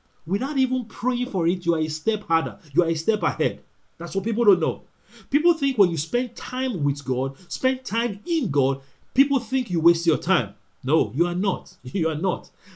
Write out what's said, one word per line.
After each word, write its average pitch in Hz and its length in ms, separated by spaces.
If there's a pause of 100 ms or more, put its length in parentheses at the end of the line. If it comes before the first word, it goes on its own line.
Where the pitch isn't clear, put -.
(240)
without 262 320
even 254 280
praying 247 460
for 170 180
it, 185 180
you 170 80
are 156 60
a 156 80
step - 360
harder. 160 340 (140)
You 165 120
are 160 40
a 170 60
step 214 300
ahead. 127 360 (380)
That's 165 160
what 190 100
people 226 200
don't 185 160
know. 135 220 (480)
People 320 240
think 277 240
when 185 120
you 165 80
spend 247 380
time 247 480
with 143 200
God, 131 320 (120)
spend 262 360
time 226 400
in 320 260
God, 135 300 (340)
people 277 240
think 254 320
you 170 100
waste 170 280
your 143 100
time. 131 360 (280)
No, 127 320
you 156 120
are 175 100
not. 185 440
<laughs> - 40
You 160 240
are 151 80
not. 165 340 (260)